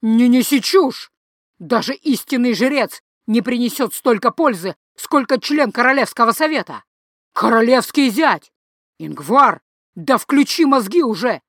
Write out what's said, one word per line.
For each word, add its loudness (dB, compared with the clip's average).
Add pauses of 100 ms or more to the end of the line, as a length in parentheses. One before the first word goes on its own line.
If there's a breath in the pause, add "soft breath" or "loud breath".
Не 4
неси 2
чушь! 0 (480)
Даже -4
истинный -2
жрец -2 (240)
не 0
принесёт -4
столько 0
пользы, -2 (200)
сколько 0
член -2
Королевского 0
совета. -4 (480)
Королевский 2
зять! -2 (460)
Ингвар, 0 (340)
да -2
включи 0
мозги 0
уже! -2